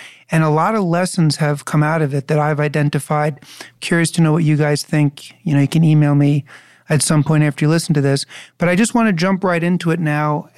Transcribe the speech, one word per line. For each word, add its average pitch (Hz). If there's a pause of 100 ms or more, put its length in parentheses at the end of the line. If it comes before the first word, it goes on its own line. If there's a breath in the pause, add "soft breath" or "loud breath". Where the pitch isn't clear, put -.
(300 loud breath)
And 160
a 156
lot 170
of 208
lessons 170
have 147
come 151
out 160
of 139
it 139
that 156
I've 147
identified. 147 (400 loud breath)
Curious 165
to 175
know 156
what 165
you 151
guys 147
think. - (100)
You 156
know, 143
you 139
can 160
email 151
me 143 (440 loud breath)
at 156
some 151
point 151
after 151
you 147
listen 165
to 147
this. 139 (320 loud breath)
But 175
I 180
just 226
want 226
to 202
jump 180
right 170
into 170
it 160
now 151